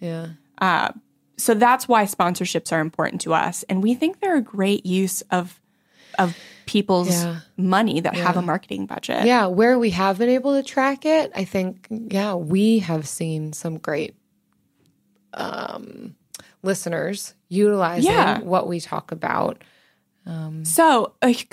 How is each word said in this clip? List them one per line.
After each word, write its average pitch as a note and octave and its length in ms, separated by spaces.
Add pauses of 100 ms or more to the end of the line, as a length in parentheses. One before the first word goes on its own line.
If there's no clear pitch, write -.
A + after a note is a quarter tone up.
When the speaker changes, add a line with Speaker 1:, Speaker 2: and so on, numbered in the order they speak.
Speaker 1:
Yeah. E3 280 (300)
Speaker 2:
Uh, F3+ 300 (480)
so - 160
that's B3 340
why A3 200
sponsorships F3+ 680
are D#3+ 80
important E3 420
to D#3+ 120
us. E3+ 340
And F#3+ 140
we A3+ 120
think D#4+ 260
they're F#4 160
a C4+ 40
great G3+ 460
use F#3 340 (100)
of, F3+ 300 (580)
of F3 160 (320)
people's F#3+ 420 (160)
Speaker 1:
Yeah. E3+ 120 (200)
Speaker 2:
money F#3+ 420
that E3+ 160
have F3 200
Speaker 1:
Yeah. F3+ 60
Speaker 2:
a - 40
marketing F3+ 400
budget. - 400
Speaker 1:
Yeah, A#3 220
where A3+ 320
we A#3 120
have F#3+ 280
been A#3+ 100
able B3+ 260
to C#4 80
track C#4 440
it, D#4 280
I F#3+ 100
think, F#3 440
yeah, G#3 460
we G3 460
have D#3+ 280
seen D#3 460
some D#3+ 240
great, D3+ 360 (1200)
um, - 800 (480)
listeners F#3 720 (140)
utilizing G3+ 600
Speaker 2:
Yeah. F#4 300
Speaker 1:
what F3+ 280
we F3 120
talk - 320
about. - 500 (640)
Um, D#3+ 380
Speaker 2:
So, B3+ 580
uh, A#3+ 100 (200)